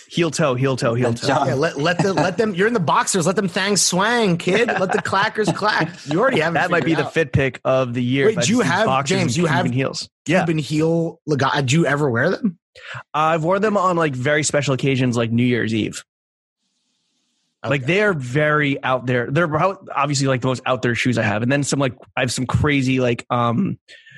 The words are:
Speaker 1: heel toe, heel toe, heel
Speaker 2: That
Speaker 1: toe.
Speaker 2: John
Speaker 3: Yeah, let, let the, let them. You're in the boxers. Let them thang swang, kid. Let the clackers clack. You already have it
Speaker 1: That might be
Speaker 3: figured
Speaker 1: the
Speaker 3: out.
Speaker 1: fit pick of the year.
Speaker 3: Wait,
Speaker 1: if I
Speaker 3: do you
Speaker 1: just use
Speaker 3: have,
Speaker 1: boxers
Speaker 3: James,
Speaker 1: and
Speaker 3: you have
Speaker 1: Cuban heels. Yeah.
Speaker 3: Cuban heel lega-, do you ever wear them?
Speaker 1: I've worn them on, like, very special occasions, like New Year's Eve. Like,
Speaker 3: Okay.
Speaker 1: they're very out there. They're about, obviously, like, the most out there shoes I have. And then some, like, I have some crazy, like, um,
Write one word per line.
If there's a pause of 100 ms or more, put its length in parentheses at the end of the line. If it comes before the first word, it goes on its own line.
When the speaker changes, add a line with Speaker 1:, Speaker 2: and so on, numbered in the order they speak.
Speaker 1:
heel
toe,
heel
toe,
heel
Speaker 2:
That
Speaker 1:
toe.
Speaker 2:
John
Speaker 3:
Yeah,
let,
let
the,
let
them.
You're
in
the
boxers.
Let
them
thang
swang,
kid.
Let
the
clackers
clack. (160)
You
already
have
it
Speaker 1:
That
might
be
Speaker 3:
figured
Speaker 1:
the
Speaker 3:
out.
Speaker 1:
fit
pick
of
the
year.
Speaker 3:
Wait,
Speaker 1:
if
I
Speaker 3:
do
you
Speaker 1:
just
use
Speaker 3:
have,
Speaker 1:
boxers
Speaker 3:
James,
Speaker 1:
and
Speaker 3:
you
have
Speaker 1:
Cuban
heels. (180)
Yeah.
Speaker 3:
Cuban
heel
lega-,
do
you
ever
wear
them? (540)
Speaker 1:
I've
worn
them
on,
like,
very
special
occasions,
like
New
Year's
Eve. (1600)
Like,
Speaker 3:
Okay.
Speaker 1:
they're
very
out
there.
They're
about,
obviously,
like,
the
most
out
there
shoes
I
have.
And
then
some,
like, (240)
I
have
some
crazy,
like,
um, (380)